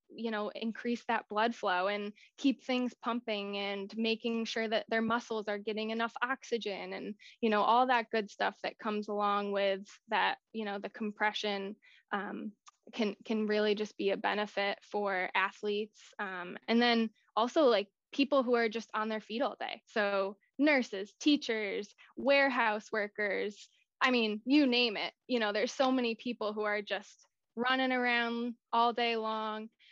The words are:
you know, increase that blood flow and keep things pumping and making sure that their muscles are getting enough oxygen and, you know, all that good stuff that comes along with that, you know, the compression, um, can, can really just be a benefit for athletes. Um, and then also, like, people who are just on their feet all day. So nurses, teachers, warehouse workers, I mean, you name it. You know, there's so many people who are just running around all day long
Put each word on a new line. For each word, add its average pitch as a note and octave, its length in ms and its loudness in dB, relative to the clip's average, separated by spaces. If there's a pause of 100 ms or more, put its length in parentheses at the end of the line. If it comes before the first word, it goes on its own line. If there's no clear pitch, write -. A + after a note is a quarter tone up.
you A3+ 220 -6
know, G#3 240 -2
increase A#3 540 -4
that A3+ 200 0
blood A3 240 2
flow F#3 360 0
and G#3 240 -4 (260)
keep C4+ 240 0
things B3 400 0
pumping G#3 560 -4
and G3+ 380 -6
making A3+ 480 0
sure A3 240 -2
that G#3+ 200 0
their A3+ 140 0
muscles A3+ 460 -2
are G#3 100 -2
getting A3 320 -4
enough A3+ 220 -2 (100)
oxygen G#3 680 -4
and, F#3+ 240 -10 (240)
you A3+ 100 2
know, G#3 120 4
all B3 260 6
that A#3 240 2
good G#3+ 180 -2
stuff G3 320 -2
that - 160 -6
comes G#3 300 -4
along G3+ 420 0
with G3 340 0 (240)
that, G3 280 2 (160)
you A3 120 -6
know, G3+ 140 -6
the G3 120 -10
compression, G#3 840 -4 (380)
um, G3+ 400 -6 (400)
can, G#3+ 220 -2 (100)
can G#3+ 220 -2
really G#3 280 2
just G#3 220 -6
be G3 140 0
a F#3+ 60 0
benefit G3+ 600 -2 (140)
for G3 440 -2
athletes. G#3 680 -2 (180)
Um, F#3 380 -8 (100)
and A#3 160 4
then A#3 280 2 (260)
also, B3 280 4
like, G#3 240 6 (240)
people C#4 300 4
who A#3+ 120 2
are A#3 140 4
just A3 260 -8
on G#3+ 140 -2
their G#3+ 120 -4
feet A3 200 -6
all B3 200 -2
day. - 260 -8
So G3+ 500 0 (220)
nurses, B3+ 600 2
teachers, G#3+ 760 0 (220)
warehouse A#3+ 760 4
workers, G3+ 800 -4 (320)
I C4 100 4
mean, A3 340 2
you C#4+ 220 6
name A#3+ 300 2
it. D#3+ 160 -4 (160)
You B3 100 0
know, G#3+ 140 0
there's G#3+ 180 0
so C4 220 2
many A#3+ 240 0
people A3 360 -4
who G#3+ 100 -4
are G#3 200 -2
just - 460 -8 (260)
running B3+ 380 2
around A#3+ 640 0 (180)
all A#3 200 4
day A#3 220 0
long A3 540 -4 (240)